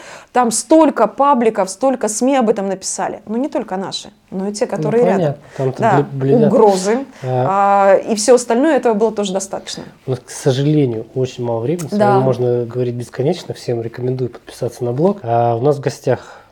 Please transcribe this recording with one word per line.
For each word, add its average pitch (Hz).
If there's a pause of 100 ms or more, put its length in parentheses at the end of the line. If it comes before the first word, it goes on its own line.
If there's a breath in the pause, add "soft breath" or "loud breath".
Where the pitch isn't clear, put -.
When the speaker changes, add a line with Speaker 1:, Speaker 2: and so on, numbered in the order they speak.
(320 loud breath)
Speaker 1:
Там 247
столько 285
пабликов, 226
столько 254
сми 254
об 226
этом 196
написали. -
Ну, 214
не 285
только 277
наши, - (200)
но 190
и 208
те, -
Speaker 2:
Ну, -
Speaker 1:
которые 208
рядом. 196
Speaker 2:
понятно. 147 (140)
Там-то 135
Speaker 1:
Да, 208
Speaker 2:
бли-, 143 (300)
бледят. 214
Speaker 1:
угрозы, 214 (160)
Speaker 2:
А. 196
Speaker 1:
а, -
и 208
всё 214
остальное, 262
этого 247
было 220
тоже 208
достаточно. - (220)
Speaker 2:
У 135
нас, 127
к -
сожалению, 135
очень 127
мало 117
времени. 151
С -
Speaker 1:
Да. 208
Speaker 2:
вами 131
можно 123
говорить 123
бесконечно. 127
Всем 120
рекомендую 123
подписаться -
на 120
блог. 185
А, 117
у 113
нас 143
в 131
гостях - (120)